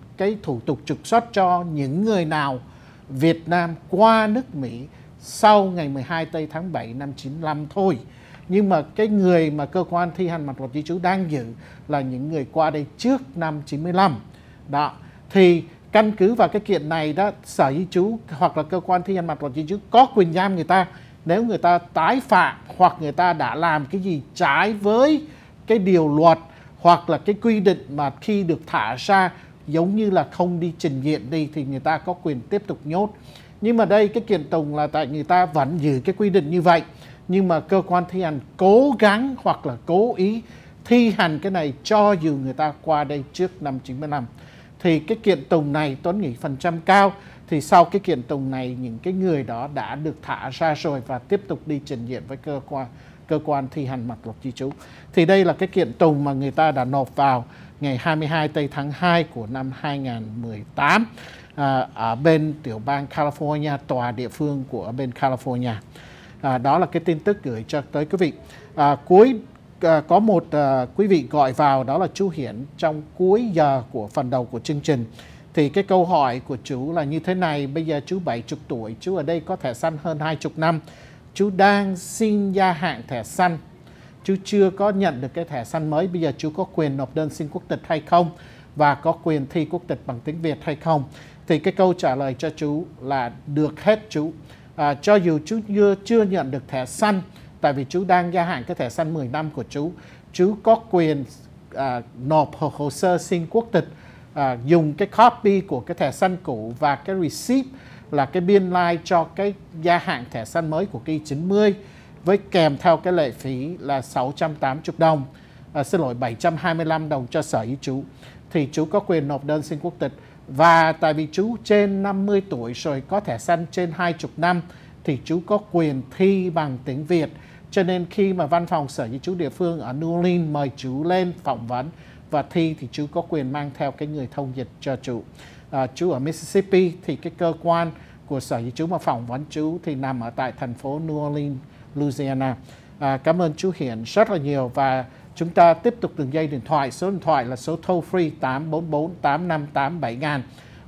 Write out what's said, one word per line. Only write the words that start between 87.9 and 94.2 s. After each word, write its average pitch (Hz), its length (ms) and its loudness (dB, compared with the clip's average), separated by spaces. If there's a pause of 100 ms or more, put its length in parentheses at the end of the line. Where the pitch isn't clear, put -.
không? 175 300 2 (440)
Và 147 200 4
có 160 180 -2
quyền 156 340 -2
thi 156 240 -2
quốc 175 160 -6
tịch 135 200 -6
bằng 120 180 -8
tiếng 165 180 -8
Việt 156 200 -4
hay 151 140 -4
không? 151 280 0 (420)
Thì 160 120 2
cái 185 140 -2
câu 185 220 4
trả 156 200 0
lời 135 240 -4
cho 160 180 -4
chú 151 300 -4 (140)
là 127 320 -4 (140)
được 151 360 -2
hết 214 260 4
chú. 156 240 -4 (440)